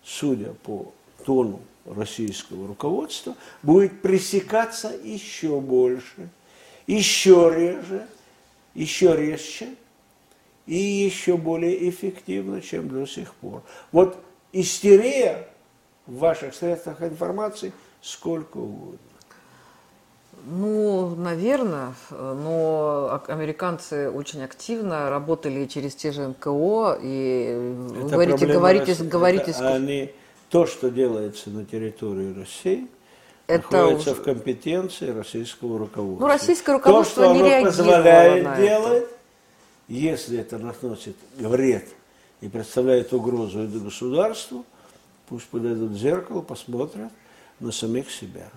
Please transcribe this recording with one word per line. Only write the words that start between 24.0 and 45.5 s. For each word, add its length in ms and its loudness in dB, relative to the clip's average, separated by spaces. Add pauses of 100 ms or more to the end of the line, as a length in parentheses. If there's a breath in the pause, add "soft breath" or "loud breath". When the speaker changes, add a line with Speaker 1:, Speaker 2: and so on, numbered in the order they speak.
Speaker 2:
очень 340 -10
активно 680 -6
работали 560 -4
через 300 -8
те 160 -6
же 100 -8
Н 120 -6
К 180 -6
О, 500 0
и 720 -4
вы 240 -10
Speaker 1:
Это 100 -6
Speaker 2:
говорите, 280 4
Speaker 1:
проблема 220 4
Speaker 2:
говорите, 320 4
Speaker 1:
России. 160 -2
Speaker 2:
говорите, 440 2
Speaker 1:
Это 120 -6
Speaker 2:
ск- 120 2
Speaker 1:
они, 360 -4 (380 soft breath)
то, 160 4
что 240 -4
делается 600 -2
на 160 -10
территории 680 -8
России, 540 -6 (600 soft breath)
Speaker 2:
Это 160 0 (140)
Speaker 1:
находится 340 4
Speaker 2:
уже 100 -4
Speaker 1:
в 20 -12
компетенции 840 -4
российского 720 -8
руководства. 460 -6
Speaker 2:
Ну, 60 4
российское 420 2
Speaker 1:
То, 40 4
Speaker 2:
руководство 460 6
Speaker 1:
что 100 8
Speaker 2:
не 60 6
Speaker 1:
оно 100 8
Speaker 2:
реагировало 160 6 (100)
Speaker 1:
позволяет 680 10
Speaker 2:
на 80 -2
это. 80 2
Speaker 1:
делать, 460 2 (840 soft breath)
если 500 -4
это 200 -10
наносит 560 -10 (220)
вред 500 2 (520 soft breath)
и 80 -14
представляет 640 2
угрозу 560 -2
для 140 -8
государства, 840 -4 (640 soft breath)
пусть 200 -14
подойдут 440 -4